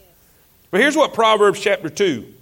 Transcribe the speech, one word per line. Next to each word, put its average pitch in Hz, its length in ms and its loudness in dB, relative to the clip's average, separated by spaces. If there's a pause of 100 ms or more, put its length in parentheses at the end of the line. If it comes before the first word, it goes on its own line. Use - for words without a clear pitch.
(720)
But 202 100 0
here's 285 160 2
what 269 160 0
Proverbs 208 460 2
chapter 185 300 -4
two. 147 360 -4 (160)